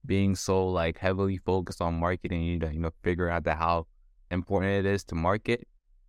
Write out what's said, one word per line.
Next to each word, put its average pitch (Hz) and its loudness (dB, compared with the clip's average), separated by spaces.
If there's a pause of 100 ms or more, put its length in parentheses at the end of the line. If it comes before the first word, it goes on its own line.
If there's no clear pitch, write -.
being 98 4
so, 95 2
like, 85 0
heavily 95 0
focused 92 -2
on 85 0
marketing, 87 -2
you 85 0
know, 80 -2
you 76 -4
know, 82 -2 (120)
figure 87 0
out 85 -2
that 80 0
how 82 0 (440)
important 98 0
it 98 2
is 101 0
to - -8
market? 95 0 (420)